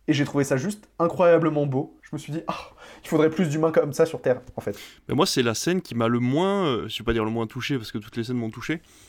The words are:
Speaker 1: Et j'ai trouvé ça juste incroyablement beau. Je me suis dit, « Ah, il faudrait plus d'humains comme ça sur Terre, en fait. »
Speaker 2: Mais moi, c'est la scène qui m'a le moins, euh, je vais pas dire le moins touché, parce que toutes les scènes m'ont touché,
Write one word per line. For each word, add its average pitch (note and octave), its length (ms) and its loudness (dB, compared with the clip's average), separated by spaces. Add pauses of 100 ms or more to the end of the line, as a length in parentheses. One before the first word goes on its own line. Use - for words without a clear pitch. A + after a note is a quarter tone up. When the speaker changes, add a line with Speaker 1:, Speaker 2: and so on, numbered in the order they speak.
Speaker 1:
Et D3+ 60 4
j'ai C#3 100 2
trouvé C#3+ 180 2
ça C#3 140 0
juste F#3+ 320 -4 (100)
incroyablement E3 680 4
beau. C3+ 360 -4
Je - 100 -20
me D#3 60 -4
suis C#3+ 140 -12
dit, « D#3+ 160 -6
Ah, - 100 -6 (460)
il - 40 -16
faudrait D#3 220 4
plus E3 180 0
d'humains D#3 220 2
comme D#3+ 220 2
ça D#3+ 120 2
sur D3 160 -2
Terre, B2+ 200 2 (160)
en - 40 -8
fait. » G2+ 160 -6 (320)
Speaker 2:
Mais - 60 -2
moi, D3+ 120 4
c'est C3+ 180 2
la A2+ 100 0
scène F3+ 260 -2
qui - 140 -10
m'a A#2 140 2
le A#2+ 100 2
moins, F3 480 0
euh, G#2+ 220 -2
je G#2+ 100 -6
vais G#2+ 60 -12
pas A#2 80 2
dire A2+ 120 0
le A2 60 -2
moins A2+ 160 -2
touché, B2 300 -4
parce A2+ 160 -8
que A#2 60 -6
toutes - 180 -14
les A#2 80 -2
scènes B2 140 -4
m'ont A2+ 120 -4
touché, D3+ 320 -6 (260)